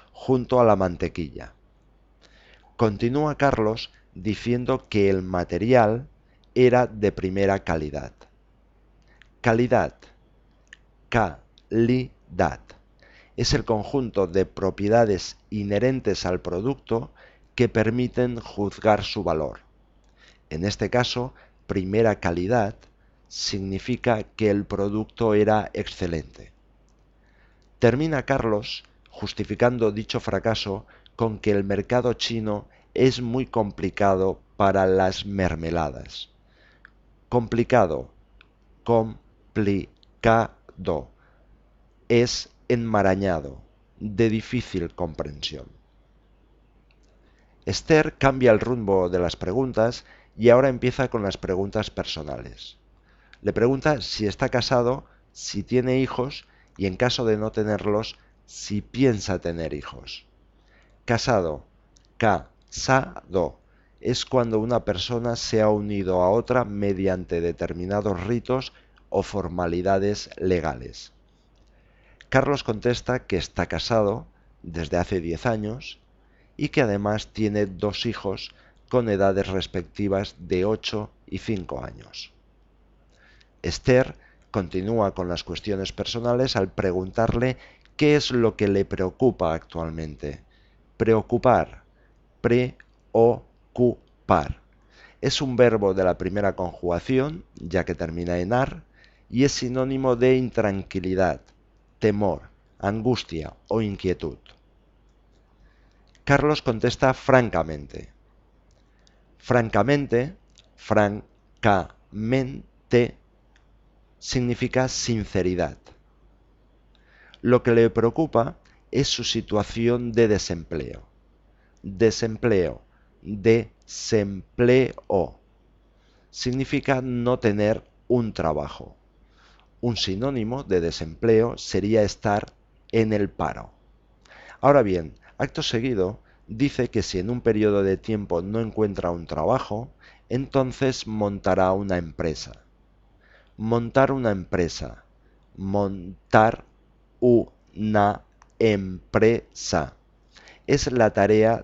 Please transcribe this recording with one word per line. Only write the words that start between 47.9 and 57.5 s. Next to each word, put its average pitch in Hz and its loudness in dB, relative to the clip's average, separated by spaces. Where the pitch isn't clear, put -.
cambia 131 6
el 107 6
rumbo 98 2
de 90 0
las 87 0
preguntas 113 0
y 110 6
ahora 127 8
empieza 123 -2
con 110 -2
las 95 -2
preguntas 98 -4
personales. 69 -10
Le 101 -2
pregunta 131 2
si - -4
está 120 -2
casado, 123 0
si - -10
tiene 127 0
hijos 131 -4
y, 95 -2
en 92 -2
caso 123 0
de 110 2
no 107 -4